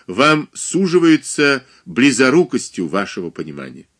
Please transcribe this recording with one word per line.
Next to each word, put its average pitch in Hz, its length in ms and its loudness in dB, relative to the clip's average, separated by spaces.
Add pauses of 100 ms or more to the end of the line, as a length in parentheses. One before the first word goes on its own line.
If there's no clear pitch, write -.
вам 147 500 0
суживаются 160 1080 0 (220)
близорукостью 131 1040 0
вашего 92 420 -6
понимания. 71 560 -14 (140)